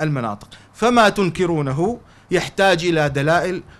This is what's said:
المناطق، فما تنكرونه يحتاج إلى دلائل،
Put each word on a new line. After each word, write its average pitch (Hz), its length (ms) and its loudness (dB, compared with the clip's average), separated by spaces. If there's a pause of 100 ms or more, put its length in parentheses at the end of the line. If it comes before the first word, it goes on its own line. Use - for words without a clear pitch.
المناطق، 123 460 -4 (260)
فما 226 360 2
تنكرونه 170 920 -2 (320)
يحتاج 180 540 0
إلى 160 240 0
دلائل، 156 540 -2 (160)